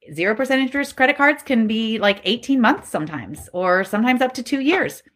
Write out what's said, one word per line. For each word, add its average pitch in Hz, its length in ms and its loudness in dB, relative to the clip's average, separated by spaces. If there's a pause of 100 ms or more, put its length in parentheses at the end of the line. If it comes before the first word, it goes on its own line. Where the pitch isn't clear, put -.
(120)
zero 175 240 0
percent 262 240 0
interest. 269 340 -2
Credit 269 220 2
cards 294 260 2
can 226 240 2
be, 220 320 -2
like, 202 260 2
eighteen 240 360 0
months 233 300 2
sometimes, 151 640 -8
or 180 280 2
sometimes 233 380 0
up 254 140 0
to 254 80 -8
two 269 180 -4
years. 294 420 0 (140)